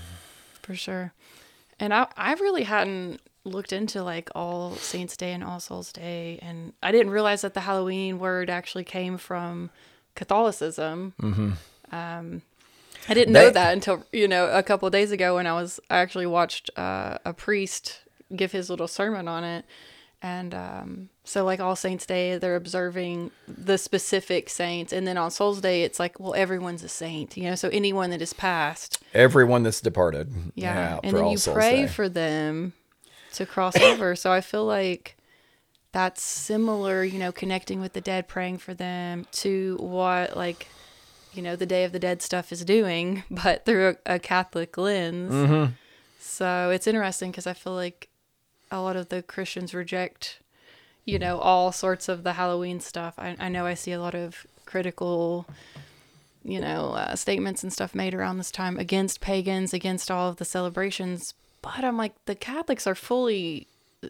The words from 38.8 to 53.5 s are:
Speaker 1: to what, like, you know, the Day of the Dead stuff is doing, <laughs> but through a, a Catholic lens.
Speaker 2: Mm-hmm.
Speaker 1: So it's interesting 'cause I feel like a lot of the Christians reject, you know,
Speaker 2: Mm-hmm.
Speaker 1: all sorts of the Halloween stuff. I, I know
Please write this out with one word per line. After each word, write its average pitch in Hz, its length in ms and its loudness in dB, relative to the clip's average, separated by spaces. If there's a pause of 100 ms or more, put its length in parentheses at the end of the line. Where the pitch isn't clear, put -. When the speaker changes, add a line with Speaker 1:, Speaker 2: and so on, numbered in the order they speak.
Speaker 1:
to 190 480 -2
what, 180 560 0
like, 175 300 -6 (640)
you 185 80 -12
know, 175 160 -6
the 185 80 -2
Day 180 200 2
of 180 80 -4
the 180 60 -4
Dead 180 220 -2
stuff - 320 -4
is 175 100 -10
doing, 185 640 2
<laughs> - 40 -14
but 180 340 0
through 190 400 4
a, 180 120 0
a - 20 0
Catholic 180 580 -2
lens. 180 560 -2
Speaker 2:
Mm-hmm. 143 400 4 (480)
Speaker 1:
So 180 500 -2
it's 185 160 0
interesting 196 460 0
'cause 180 140 -10
I 180 80 -6
feel - 200 -10
like 180 340 -8 (640)
a 190 100 -6
lot 185 160 -2
of 175 120 -6
the 180 140 -6
Christians 180 520 -8
reject, 180 640 -6 (640)
you 196 140 -2
know, 180 180 -2
Speaker 2:
Mm-hmm. - 120 2
Speaker 1:
all 180 240 6
sorts 185 360 -2
of 175 160 -4
the 180 100 0
Halloween 180 460 -2
stuff. 170 380 -10
I, 180 200 -8
I 185 100 -6
know 180 180 -2